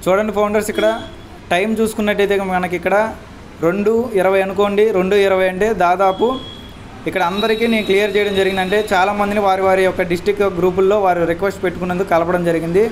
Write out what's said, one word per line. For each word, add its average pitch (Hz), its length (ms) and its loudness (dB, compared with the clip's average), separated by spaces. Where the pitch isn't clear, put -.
చూడండి 196 340 0
founders, 208 340 0
ఇక్కడ - 140 0
Time 190 200 0
చూసుకున్నట్టయితే 202 560 0
మనకి 180 260 -2
ఇక్కడ 185 140 0
రెండు 202 260 2
ఇరవై 190 260 4
అనుకోండి. 202 380 2
రెండు 185 160 2
ఇరవై 190 260 2
అంటే 196 160 0
దాదాపు 190 420 2
ఇక్కడ 185 200 -2
అందరికీ 220 440 0
నేను 214 160 0
క్లియర్ 196 260 2
చేయడం 202 240 0
జరిగింది. 190 260 0
అంటే 185 120 0
చాలామందిని 202 520 0
వారి 190 220 2
వారి 190 180 4
యొక్క 185 160 0
డిస్ట్రిక్ట్ 202 320 0
గ్రూపుల్లో 185 480 2
వారు 175 160 2
రిక్వెస్ట్ 190 320 -4
పెట్టుకున్నందుకు 180 500 -4
కలపడం 175 360 0
జరిగింది. 170 420 0